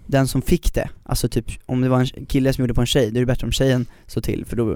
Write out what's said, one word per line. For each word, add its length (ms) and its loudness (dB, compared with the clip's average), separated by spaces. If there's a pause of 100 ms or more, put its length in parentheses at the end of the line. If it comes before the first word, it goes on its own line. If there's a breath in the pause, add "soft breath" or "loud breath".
den 200 2
som 140 0
fick 320 2
det, 160 -2 (140)
alltså 260 -2
typ 160 -2 (200)
om 160 -2
det 80 2
var 100 4
en 260 -2
kille 280 2
som 80 -2
gjorde 120 0
på 80 2
en 60 2
tjej, 240 2
då 60 -2
är 20 2
det 60 2
bättre 220 0
om 40 -4
tjejen 340 2 (220 soft breath)
står 140 -4
till, 240 -4
för 100 -8
då 200 0